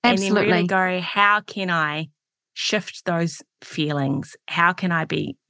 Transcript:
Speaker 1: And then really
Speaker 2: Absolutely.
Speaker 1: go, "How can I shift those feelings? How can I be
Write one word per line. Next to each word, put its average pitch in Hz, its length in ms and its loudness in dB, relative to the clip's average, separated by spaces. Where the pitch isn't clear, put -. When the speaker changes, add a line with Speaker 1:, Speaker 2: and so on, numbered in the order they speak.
Speaker 1:
And 214 160 4
then 196 140 2
really 180 300 4
Speaker 2:
Absolutely. 180 40 0
Speaker 1:
go, 185 340 0
"How 202 400 2
can 190 280 -6
I 156 400 -2
shift - 520 -4
those 170 360 -2
feelings? 143 720 -2
How 175 260 2
can 180 180 -2
I 160 140 0
be 151 320 -6